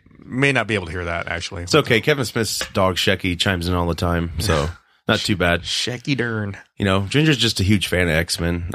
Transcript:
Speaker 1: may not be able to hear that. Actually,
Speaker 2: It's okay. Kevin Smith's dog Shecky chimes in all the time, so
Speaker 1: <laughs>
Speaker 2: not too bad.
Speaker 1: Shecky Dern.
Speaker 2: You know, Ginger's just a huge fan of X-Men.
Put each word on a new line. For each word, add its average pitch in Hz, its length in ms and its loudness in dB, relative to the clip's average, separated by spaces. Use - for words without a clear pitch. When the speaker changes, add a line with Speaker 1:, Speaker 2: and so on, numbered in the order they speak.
Speaker 1:
may 139 280 0
not 117 160 0
be 107 80 0
able 92 100 -2
to 82 60 -10
hear 90 140 -6
that. 85 220 -4
Actually, 87 360 -8
Speaker 2:
It's 90 120 0
okay. 123 260 4
Kevin 139 240 0
Smith's - 340 -2
dog 95 220 2
Shecky 92 440 0
chimes 92 280 0
in 90 60 0
all 87 140 0
the 82 80 0
time, 85 440 0
so 80 280 2
Speaker 1:
<laughs> - 200 -14
Speaker 2:
not 110 120 2
too 107 160 -2
bad. 87 280 2
Speaker 1:
Shecky - 520 -4
Dern. 110 420 -4
Speaker 2:
You 104 80 0
know, 95 220 4
Ginger's 147 300 4
just 113 220 0
a 104 40 2
huge 98 240 4
fan 87 200 2
of 80 80 2
X-Men. 85 600 -2